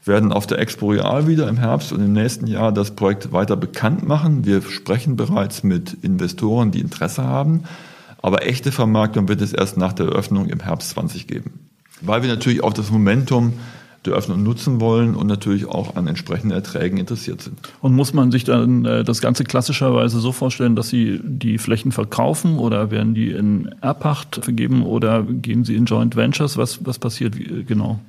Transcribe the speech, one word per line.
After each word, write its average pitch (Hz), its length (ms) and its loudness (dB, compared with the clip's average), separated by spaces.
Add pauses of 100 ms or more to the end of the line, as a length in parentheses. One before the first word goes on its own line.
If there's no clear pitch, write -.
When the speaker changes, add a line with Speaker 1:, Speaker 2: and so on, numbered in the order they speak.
Speaker 1:
werden 104 280 4
auf 104 140 0
der - 120 0
Expo - 320 -2
Real 104 360 2
wieder 156 220 2
im 113 100 0
Herbst 127 340 0
und 95 80 -2
im 101 140 4
nächsten 113 320 0
Jahr 110 260 0
das 101 200 0
Projekt 101 400 0
weiter 98 240 2
bekannt 107 500 -2
machen. 147 400 2
Wir 98 160 2
sprechen - 540 -2
bereits 113 460 0
mit 90 380 0
Investoren, 104 720 0
die 85 100 -2
Interesse 87 440 -4
haben. 143 400 0 (580)
Aber 95 240 2
echte 131 260 -2
Vermarktung 110 560 2
wird 101 140 2
es 104 100 -2
erst 98 240 -2
nach 92 160 0
der 90 140 -2
Eröffnung 98 400 0
im 85 140 -4
Herbst 87 300 -4
zwanzig - 360 -8
geben. - 260 -10 (480)
Weil 107 220 0
wir 127 80 0
natürlich 120 320 0
auch 107 100 2
das 104 180 -4
Momentum 117 600 4 (540)
der 92 80 -2
Öffnung 92 280 0
nutzen 117 380 0
wollen 113 340 2
und - 120 -2
natürlich 101 400 0
auch - 300 -6
an 87 100 -2
entsprechenden 85 500 -4
Erträgen 95 400 -4
interessiert - 460 -6
sind. - 160 -14 (240)
Speaker 2:
Und 131 120 4
muss 139 200 2
man 127 160 4
sich 123 140 2
dann, 120 420 2
äh, 117 180 0
das 120 160 0
Ganze 120 240 0
klassischerweise 123 760 2
so 123 120 0
vorstellen, 123 440 0
dass 117 120 -2
Sie 113 340 0
die 117 360 -2
Flächen 113 340 0
verkaufen 139 680 0
oder 110 320 0
werden 110 220 0
die 110 180 0
in 101 380 0 (140)
Erbpacht 143 600 -4
vergeben 120 420 2
oder 110 380 2
gehen 117 420 0
Sie 110 120 0
in 117 80 4
Joint 117 320 2
Ventures? 131 400 0
Was, - 300 -2
was 123 120 -6
passiert, 117 380 -4
wie, - 280 -8
genau? 107 440 -2